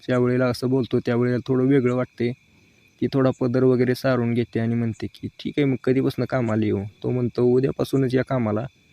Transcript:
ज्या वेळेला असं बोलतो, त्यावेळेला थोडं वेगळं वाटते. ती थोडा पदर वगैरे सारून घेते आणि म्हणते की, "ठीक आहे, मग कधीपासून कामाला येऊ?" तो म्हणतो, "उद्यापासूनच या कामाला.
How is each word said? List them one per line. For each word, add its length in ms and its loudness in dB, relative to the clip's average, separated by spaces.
ज्या 140 0
वेळेला 280 2
असं 240 -2
बोलतो, 300 0
त्यावेळेला 380 0
थोडं 200 2
वेगळं 280 4
वाटते. 360 -4
ती 120 0
थोडा 160 2
पदर 220 0
वगैरे 320 4
सारून 380 0
घेते 260 -2
आणि 160 -2
म्हणते 320 -4
की, 200 -12
"ठीक 180 -8
आहे, 80 2
मग 180 2
कधीपासून 420 0
कामाला 400 0
येऊ?" 180 0
तो 60 -2
म्हणतो, 360 -2
"उद्यापासूनच 680 0
या 80 0
कामाला. 420 -2